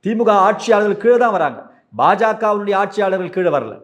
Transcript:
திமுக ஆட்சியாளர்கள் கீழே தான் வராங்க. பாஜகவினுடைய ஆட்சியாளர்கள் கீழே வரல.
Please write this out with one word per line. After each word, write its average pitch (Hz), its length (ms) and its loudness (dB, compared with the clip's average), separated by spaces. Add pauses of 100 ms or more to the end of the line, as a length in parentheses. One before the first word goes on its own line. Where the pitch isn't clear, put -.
திமுக 226 260 0
ஆட்சியாளர்கள் 202 720 2
கீழே 240 140 4
தான் 233 160 2
வராங்க. 143 280 -2 (380)
பாஜகவினுடைய 208 760 0
ஆட்சியாளர்கள் 190 560 -2
கீழே 180 200 0
வரல. 117 340 -2